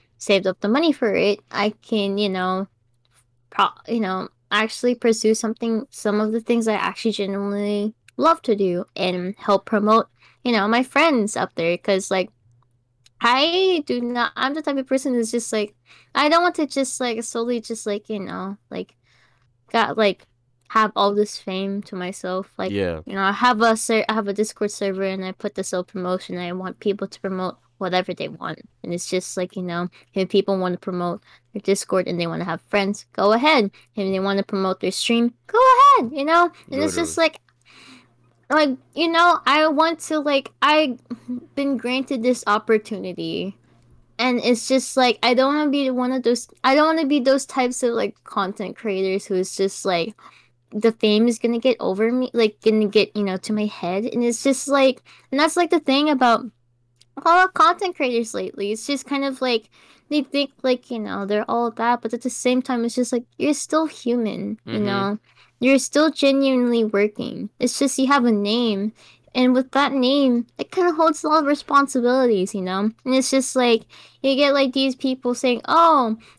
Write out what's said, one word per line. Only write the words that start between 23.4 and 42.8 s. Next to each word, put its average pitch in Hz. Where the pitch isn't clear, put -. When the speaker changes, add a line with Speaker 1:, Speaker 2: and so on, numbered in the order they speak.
Speaker 1:
a 226
ser-, 220
I 220
have 208
a 202
Discord 208
server 196
and 190
I 185
put -
the 190
self 180
promotion. 185
I 175
want 185
people 202
to -
promote 185
whatever 180
they -
want. 156
And 175
it's 175
just -
like, 185
you 185
know, 175
if 190
people 196
wanna 180
promote 180
their 202
Discord 190
and 175
they 170
wanna 165
have 175
friends, 202
go 202
ahead. 240
If 190
they 190
wanna 196
promote 190
their 185
stream, 233
go 427
ahead, 240
you 277
know? 339
And 269
it's 311
just 330
Speaker 2:
Literally. 330
Speaker 1:
like, -
like, 285
you 330
know, 339
I 302
want 320
to, 311
like, 277
I've 294
been 277
granted 254
this 247
opportunity. 190